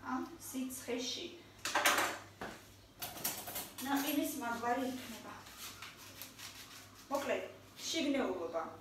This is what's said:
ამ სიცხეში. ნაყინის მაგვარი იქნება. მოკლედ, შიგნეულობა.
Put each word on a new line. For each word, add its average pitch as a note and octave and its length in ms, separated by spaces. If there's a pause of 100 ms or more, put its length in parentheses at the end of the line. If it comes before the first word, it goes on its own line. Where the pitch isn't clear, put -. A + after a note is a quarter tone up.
(140)
ამ C4 80 (260)
სიცხეში. B3+ 760 (2500)
ნაყინის D4 460 (100)
მაგვარი A#3+ 480
იქნება. G#3 440 (1800)
მოკლედ, C4 340 (440)
შიგნეულობა. F#3+ 760 (180)